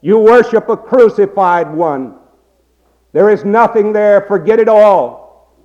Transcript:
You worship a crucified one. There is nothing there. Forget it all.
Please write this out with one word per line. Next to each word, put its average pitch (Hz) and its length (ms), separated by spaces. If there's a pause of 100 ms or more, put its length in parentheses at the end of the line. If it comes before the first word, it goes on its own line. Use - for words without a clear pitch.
You 196 180
worship 226 520
a 220 60
crucified 190 960
one. 139 400 (960)
There 185 160
is 208 160
nothing 214 480
there. 208 300
Forget 202 360
it 226 100
all. 202 840 (100)